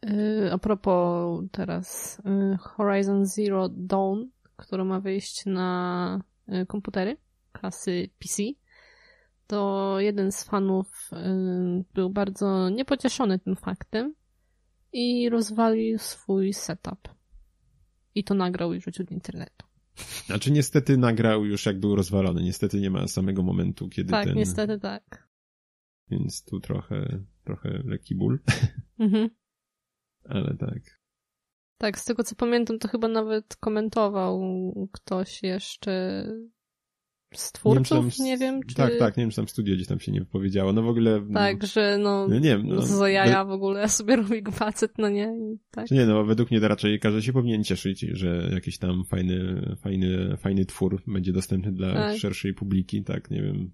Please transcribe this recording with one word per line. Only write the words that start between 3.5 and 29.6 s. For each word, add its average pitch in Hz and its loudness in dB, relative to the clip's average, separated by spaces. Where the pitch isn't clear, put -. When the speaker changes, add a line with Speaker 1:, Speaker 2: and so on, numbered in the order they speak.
Speaker 1:
Dawn, 190 -2
który - -6
ma 190 -2
wyjść 196 -6
na 180 -2
y, 185 -2
komputery 202 -4
klasy 185 -6
P - -14
C, - -2
to 196 0
jeden 202 2
z - -8
fanów, 190 -2
y, - -12
był 185 0
bardzo 196 0
niepocieszony 240 0
tym 185 -4
faktem 220 -6
i 240 2
rozwalił 226 2
swój 196 -2
setup. - -8
I 208 -2
to - 0
nagrał 180 0
i 180 -4
wrzucił 180 -8
do - -12
internetu. - -12
Speaker 2:
Znaczy 104 0
niestety 143 4
nagrał 113 4
już 101 -2
jak 98 2
był 101 4
rozwalony. 95 2
Niestety 98 -2
nie 98 0
ma 92 0
samego 95 0
momentu, 92 -2
kiedy 92 -4
Speaker 1:
Tak, 208 0
Speaker 2:
ten 92 0
Speaker 1:
niestety 214 -2
tak. - -12
Speaker 2:
Więc 95 -4
tu 95 -6
trochę, 98 -6
trochę - -8
lekki - -6
ból. 120 0
<laughs> - -16
Speaker 1:
Mhm. 220 2